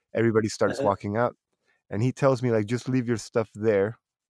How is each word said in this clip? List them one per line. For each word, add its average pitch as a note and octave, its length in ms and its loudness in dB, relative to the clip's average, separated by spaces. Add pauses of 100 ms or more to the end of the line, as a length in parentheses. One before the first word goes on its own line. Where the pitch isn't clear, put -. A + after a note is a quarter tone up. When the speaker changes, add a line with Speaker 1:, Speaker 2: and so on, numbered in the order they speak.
(140)
Speaker 1:
Everybody A2 340 2
starts G2+ 320 -2
Speaker 2:
Uh-huh. C#3 80 0
Speaker 1:
walking G2+ 300 -2
out, A#2+ 180 -2 (540)
and G#2 120 -4
he B2+ 120 0
tells C3+ 280 2
me, B2 100 0
like, A2 140 2
"Just A#2 220 -4
leave B2+ 220 0
your A#2 80 0
stuff - 380 -4
there," G#2 420 2 (320)